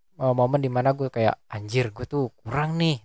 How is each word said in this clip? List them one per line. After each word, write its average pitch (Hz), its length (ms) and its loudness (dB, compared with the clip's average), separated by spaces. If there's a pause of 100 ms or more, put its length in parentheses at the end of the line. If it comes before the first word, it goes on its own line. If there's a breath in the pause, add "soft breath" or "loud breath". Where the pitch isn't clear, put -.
(180)
eh, 131 160 2
momen 127 300 2
dimana 127 340 2
gue 135 160 -4
kayak, - 400 0
"Anjir, 110 400 -2
gue 113 160 -10
tuh 139 320 -2
kurang 151 400 -2
nih." 147 240 2